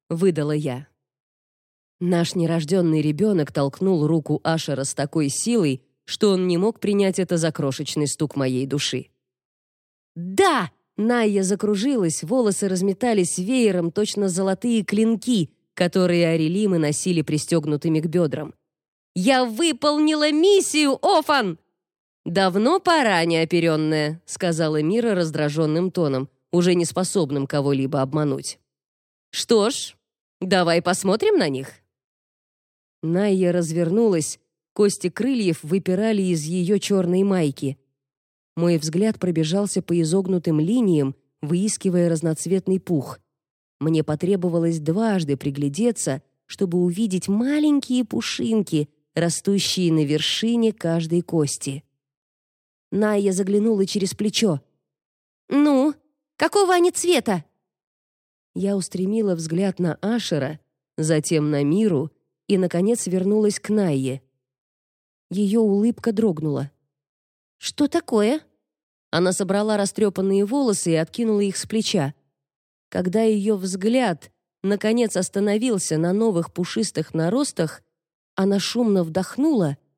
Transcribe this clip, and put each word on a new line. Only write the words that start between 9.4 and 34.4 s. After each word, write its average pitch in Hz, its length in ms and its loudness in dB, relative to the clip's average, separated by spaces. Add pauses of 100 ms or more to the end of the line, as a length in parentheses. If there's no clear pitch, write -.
"Да!" 202 560 0 (260)
Найя 214 480 2
закружилась, 202 800 -2
волосы 202 460 0
разметались 190 680 0
веером, 185 520 0
точно 208 380 -2
золотые 190 560 0
клинки, 220 640 0 (240)
которые 175 560 2
арелимы 175 480 0
носили 156 460 0
пристегнутыми 156 800 0
к 156 60 -4
бедрам. 156 480 -2 (600)
"Я 254 320 2
выполнила 302 840 0
миссию, 311 720 4
Офан!" 285 580 2 (680)
"Давно 196 540 2
пора, 247 440 2
неоперенная", 160 1040 0
сказала 156 560 -2
Мира 214 320 0
раздраженным 156 760 -2
тоном, 139 380 -2 (240)
уже 175 220 4
не 175 100 2
способным 147 600 -2
кого-либо 139 560 0
обмануть. 143 560 -4 (720)
"Что 220 400 2
ж, - 260 -8 (440)
давай 175 420 2
посмотрим 208 560 2
на 180 100 2
них". 135 240 -6 (1300)
Найя 185 500 2
развернулась, 170 840 0 (360)